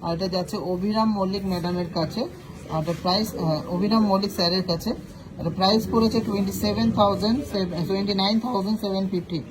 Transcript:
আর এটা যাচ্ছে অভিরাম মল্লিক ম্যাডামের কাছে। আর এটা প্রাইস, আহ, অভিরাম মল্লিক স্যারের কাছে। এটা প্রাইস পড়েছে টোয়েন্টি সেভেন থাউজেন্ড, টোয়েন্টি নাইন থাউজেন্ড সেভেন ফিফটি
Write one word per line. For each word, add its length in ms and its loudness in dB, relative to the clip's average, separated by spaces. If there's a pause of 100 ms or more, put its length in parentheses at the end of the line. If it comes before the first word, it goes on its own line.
আর 100 -2
এটা 200 -2
যাচ্ছে 200 -4 (160)
অভিরাম 460 2
মল্লিক 340 0
ম্যাডামের 460 -2
কাছে। 240 -2 (520)
আর 100 0
এটা 100 -2 (100)
প্রাইস, 300 2
আহ, 280 0 (140)
অভিরাম 340 4
মল্লিক 280 2
স্যারের 320 2
কাছে। 200 -2 (500)
এটা 180 -2
প্রাইস 240 4 (120)
পড়েছে 240 4 (100)
টোয়েন্টি 260 0 (100)
সেভেন 240 2 (120)
থাউজেন্ড, 380 4 (520)
টোয়েন্টি 240 0 (100)
নাইন 120 2 (100)
থাউজেন্ড 380 0
সেভেন 280 0
ফিফটি 280 -2 (120)